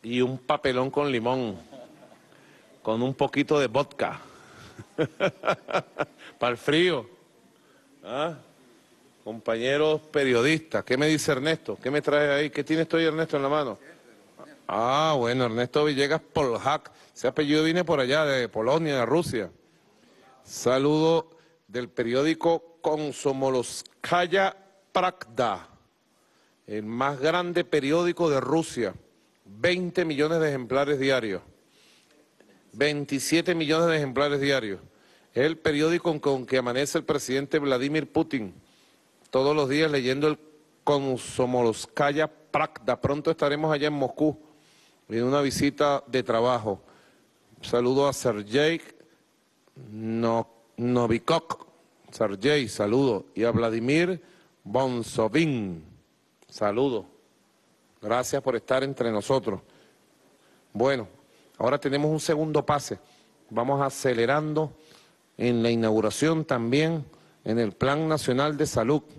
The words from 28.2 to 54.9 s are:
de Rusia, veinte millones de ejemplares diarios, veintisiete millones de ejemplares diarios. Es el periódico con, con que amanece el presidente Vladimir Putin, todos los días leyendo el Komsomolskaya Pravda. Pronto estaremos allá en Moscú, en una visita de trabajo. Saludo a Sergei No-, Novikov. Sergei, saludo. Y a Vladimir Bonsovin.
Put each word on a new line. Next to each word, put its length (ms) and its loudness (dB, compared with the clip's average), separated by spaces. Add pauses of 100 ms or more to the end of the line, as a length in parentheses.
de 120 2
Rusia, 540 -2 (500)
veinte 600 -2
millones 360 0
de 80 2
ejemplares 500 0
diarios, 440 0 (1300)
veintisiete 840 0
millones 340 0
de 100 2
ejemplares 420 0
diarios. 400 -2 (520)
Es 140 2
el 120 -2
periódico 460 0
con, 140 0
con 280 0
que 120 0
amanece 400 -2
el 60 -4
presidente 540 -2
Vladimir 520 0
Putin, 440 -2 (760)
todos 240 4
los 140 2
días 220 2
leyendo 380 0
el 100 -2 (460)
Komsomolskaya 1400 0
Pravda. 760 -4
Pronto 300 -2
estaremos 420 0
allá 160 0
en 60 -2
Moscú, 440 -2 (720)
en 160 -2
una 160 2
visita 640 2
de 160 0
trabajo. 600 0 (760)
Saludo 480 2
a 40 0
Sergei 680 0 (1120)
No-, 580 -2 (280)
Novikov. 880 0 (440)
Sergei, 580 0
saludo. 640 0
Y 100 0
a 60 4
Vladimir 680 0 (440)
Bonsovin. 1160 0 (640)